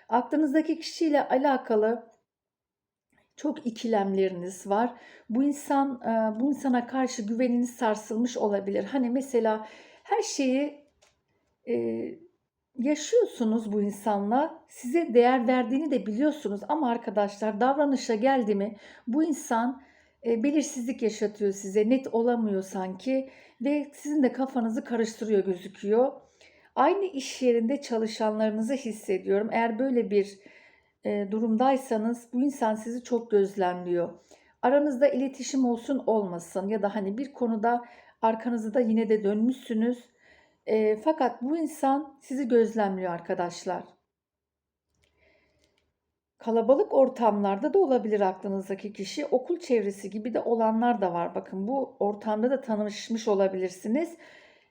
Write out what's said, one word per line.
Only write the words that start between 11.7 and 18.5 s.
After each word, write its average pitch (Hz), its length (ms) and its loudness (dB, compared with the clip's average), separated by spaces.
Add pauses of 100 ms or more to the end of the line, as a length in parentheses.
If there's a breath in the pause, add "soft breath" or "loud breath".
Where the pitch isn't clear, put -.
yaşıyorsunuz 240 960 0
bu 208 80 2
insanla. 208 800 0 (100)
Size 277 440 -2
değer 240 340 6
verdiğini 254 440 0
de 214 140 0
biliyorsunuz 214 640 -2
ama 294 220 0
arkadaşlar 208 720 -2
davranışa 269 560 2
geldi 233 400 2